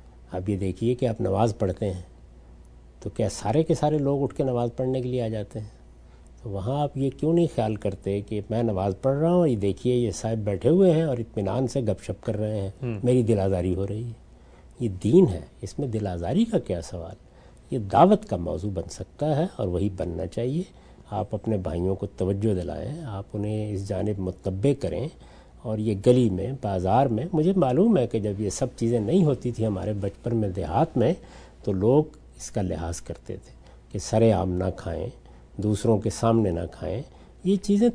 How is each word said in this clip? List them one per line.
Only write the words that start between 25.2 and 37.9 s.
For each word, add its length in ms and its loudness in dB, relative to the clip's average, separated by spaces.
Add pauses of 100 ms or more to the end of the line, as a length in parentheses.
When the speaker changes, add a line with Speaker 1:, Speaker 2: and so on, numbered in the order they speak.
Speaker 1:
और 160 -4
ये 160 0
गली 340 6
में, 260 -2
बाज़ार 520 2
में, 260 -2
मुझे 200 4
मालूम 440 4
है 80 2
कि 140 -2
जब 200 -2
ये 120 0
सब 240 -4
चीज़ें 240 0
नहीं 240 2
होती 280 0
थी 120 -2
हमारे 300 -2
बचपन 420 -4
में 160 0
देहात 440 0
में, 200 4 (480)
तो 80 0
लोग 460 2 (200)
इसका 240 -6
लिहाज 380 -6
करते 340 -12
थे 180 -16 (400)
कि 80 -6
सरेआम 500 4
ना 220 0
खाएं, 380 -8 (500)
दूसरों 380 2
के 120 -2
सामने 420 2
ना 140 -2
खाएं। 360 -8 (440)
ये 120 2
चीज़ें 360 2